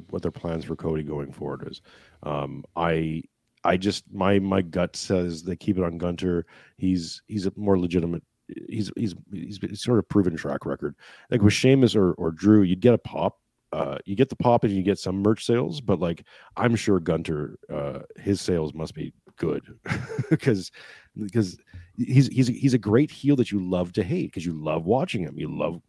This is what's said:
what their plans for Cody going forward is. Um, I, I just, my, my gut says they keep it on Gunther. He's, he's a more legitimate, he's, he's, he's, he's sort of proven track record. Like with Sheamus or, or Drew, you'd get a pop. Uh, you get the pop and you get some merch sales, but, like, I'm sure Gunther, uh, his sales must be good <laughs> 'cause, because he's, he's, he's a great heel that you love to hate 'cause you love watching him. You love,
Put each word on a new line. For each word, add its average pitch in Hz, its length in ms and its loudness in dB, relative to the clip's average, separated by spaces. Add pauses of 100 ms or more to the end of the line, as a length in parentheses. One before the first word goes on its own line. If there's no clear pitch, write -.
(100)
what - 120 -6
their - 80 -2
plans 82 340 -6
for 80 120 -8
Cody 80 260 -4
going 73 300 -8
forward - 380 -10
is. - 120 -18 (400)
Um, 71 420 -8 (120)
I, 80 460 0 (420)
I 92 120 4
just, 98 360 -2
my, 98 260 2
my 95 240 2
gut 87 340 -4
says 87 460 -2
they 90 140 -6
keep 101 200 -2
it 92 80 0
on 85 140 -4
Gunther. 87 480 -2 (320)
He's, 92 480 -2
he's 101 200 -4
a 98 100 -4
more 101 220 2
legitimate, 85 440 -2 (460)
he's, 104 280 -6
he's, 98 180 -4 (180)
he's, 95 260 -10
he's 101 240 -8
sort 123 160 4
of 95 100 0
proven 90 280 2
track 71 280 -6
record. - 300 -6 (360)
Like 123 120 2
with 104 100 8
Sheamus 131 440 6
or, 95 160 4
or 85 180 -4
Drew, 101 320 8
you'd 90 180 2
get 120 140 6
a 104 40 4
pop. - 400 -4 (320)
Uh, 69 360 -4
you 98 100 -6
get 127 140 4
the - 60 -10
pop 120 280 4
and 107 80 2
you 95 100 0
get 95 160 2
some 95 220 -4
merch 104 240 2
sales, 143 380 -2
but, 98 180 0
like, 85 240 -2 (320)
I'm 117 180 2
sure 101 260 2
Gunther, 80 580 -4 (120)
uh, 71 280 -6 (200)
his 98 220 -2
sales 80 320 -2
must 80 220 -10
be 76 180 -10 (240)
good 76 260 -4 (220)
<laughs> - 560 -4
'cause, 101 320 0 (420)
because 101 440 -2 (400)
he's, 127 300 6
he's, 123 200 2
he's 127 240 0
a 127 60 6
great 113 320 4
heel 139 260 0
that 120 160 0
you 101 80 0
love 90 320 -2
to 107 100 0
hate 151 300 -4
'cause 82 140 -8
you 87 80 -4
love 78 320 -4
watching 123 340 0
him. 73 180 -8
You 76 160 -6
love, 80 340 -6